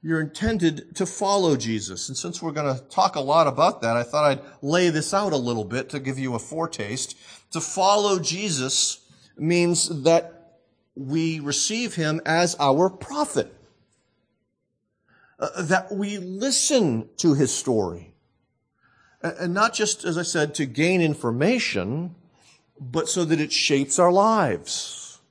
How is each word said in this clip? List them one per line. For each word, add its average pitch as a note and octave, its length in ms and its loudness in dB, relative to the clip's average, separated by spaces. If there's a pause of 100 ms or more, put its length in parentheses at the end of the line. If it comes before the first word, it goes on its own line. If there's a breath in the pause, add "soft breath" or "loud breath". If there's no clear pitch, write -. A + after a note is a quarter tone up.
You're D#3+ 180 0
intended E3+ 760 -2
to F#3+ 100 0
follow G3 500 2
Jesus. G#2+ 520 -4
And C3 80 -8
since E3+ 260 -8
we're E3 80 -4
gonna C#3+ 280 -2 (120)
talk F#3+ 240 2
a D3 60 -2
lot D3 260 4
about D3 340 2
that, A#2 160 0
I A#2+ 60 0
thought D3+ 200 -2
I'd C#3 180 2 (200 loud breath)
lay E3+ 280 2
this D#3 260 -2
out G3 180 0
a D3 40 0
little A#2+ 280 -2
bit B2 240 -6
to C#3+ 100 -8
give C3 200 -6
you B2+ 160 -4
a A2 40 -2
foretaste. C3 800 -8 (360 loud breath)
To E3 60 -4
follow G3 600 2
Jesus D3+ 800 -2 (360 soft breath)
means E3+ 680 0
that E3 340 4 (600)
we D#3+ 420 -2
receive G#3+ 560 -2
him D#3 300 0
as E3+ 340 2
our D3 300 4
prophet, C#4 640 -4 (1900 soft breath)
uh, F3+ 220 -4
that F#3+ 300 0
we G3+ 260 -4
listen F#3+ 880 0 (100)
to D#3 180 4
his C3 180 2
story, F2+ 640 -2 (1040 soft breath)
a-, - 200 -4
and F3 120 -2
not G#3+ 200 2
just, G#3+ 300 -2
as E3+ 140 -2
I F3 60 -2
said, D3+ 320 0
to D3+ 100 0
gain D#3+ 360 2
information, D3+ 1120 0 (640 soft breath)
but D3 280 -4
so F3+ 180 0
that D#3+ 140 2
it D3+ 120 -2
shapes C#3 480 2
our F3+ 120 6
lives. G3 1080 0 (120)